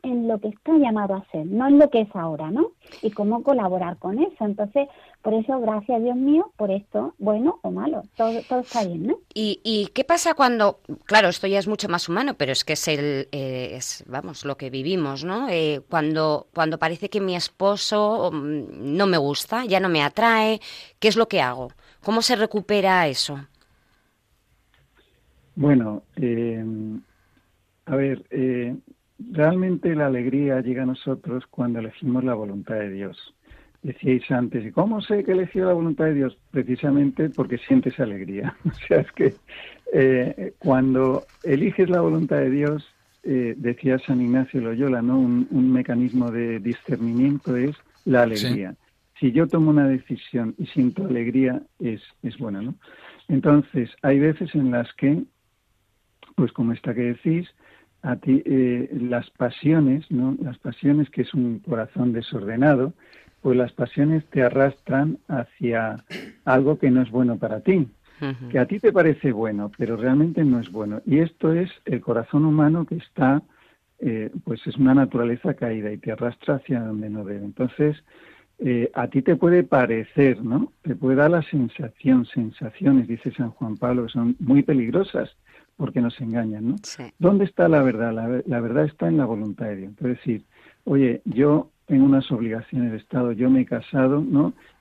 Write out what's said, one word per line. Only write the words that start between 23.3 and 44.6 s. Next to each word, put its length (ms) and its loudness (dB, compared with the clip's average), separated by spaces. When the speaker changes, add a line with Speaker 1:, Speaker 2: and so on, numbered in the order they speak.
Speaker 3:
Bueno, 460 2
eh, 480 -2
a 100 -4
ver, 360 -2
eh, 440 -2
realmente 640 2
la 120 0
alegría 540 0
llega 220 -4
a 40 -2
nosotros 600 -6
cuando 300 -4
elegimos 440 -4
la 100 0
voluntad 420 -6
de 140 -4
Dios. 460 -12
Decíais 460 -2
antes, 360 -2
"¿y 60 -10
cómo 300 0
sé 220 -2
que 80 -2
he 20 2
elegido 340 0
la 60 4
voluntad 320 0
de 80 2
Dios?". 240 -2
Precisamente 800 0
porque 280 -4
sientes 420 2
alegría. 640 -6
<laughs> 20 -2
O 220 -6
sea, 140 4
es 100 -4
que, 220 0
eh, 640 2
cuando 640 2
eliges 460 2
la 120 2
voluntad 360 2
de 140 2
Dios, 340 0
eh, 340 -2
decía 420 0
San 220 0
Ignacio 400 0